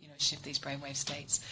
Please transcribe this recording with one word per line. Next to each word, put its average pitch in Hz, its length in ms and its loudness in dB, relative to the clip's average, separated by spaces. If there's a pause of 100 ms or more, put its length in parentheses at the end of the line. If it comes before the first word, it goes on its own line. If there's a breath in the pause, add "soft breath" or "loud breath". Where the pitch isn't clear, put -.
you 156 80 -18
know, 147 80 -18
shift 139 260 2
these 139 160 -2
brainwave 139 380 -4
states. - 420 2 (120)